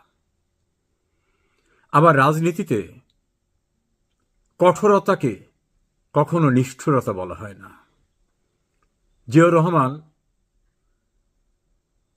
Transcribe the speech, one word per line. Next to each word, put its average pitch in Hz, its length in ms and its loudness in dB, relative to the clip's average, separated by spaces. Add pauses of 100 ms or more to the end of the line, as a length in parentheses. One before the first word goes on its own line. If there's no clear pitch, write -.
(1900)
আবার 156 240 4
রাজনীতিতে 156 600 -2 (1800)
কঠোরতাকে 185 720 0 (840)
কখনো 151 360 0
নিষ্ঠুরতা 127 640 -2
বলা 92 220 -10
হয় 101 240 -16
না। 101 120 -20 (1600)
জিয়াউর 170 280 4
রহমান 160 360 0 (2250)